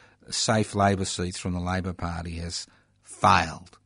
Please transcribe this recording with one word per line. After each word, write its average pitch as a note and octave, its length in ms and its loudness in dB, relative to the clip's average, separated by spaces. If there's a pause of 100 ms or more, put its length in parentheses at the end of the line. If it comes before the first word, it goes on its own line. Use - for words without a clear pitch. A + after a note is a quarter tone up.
(300)
safe - 460 0
Labor G2 300 4
seats F2+ 340 -4
from F#2 140 -4
the F2+ 60 -2
Labor F2+ 340 -4
Party E2+ 440 -8
has E2+ 300 -8 (360)
failed, E2+ 840 2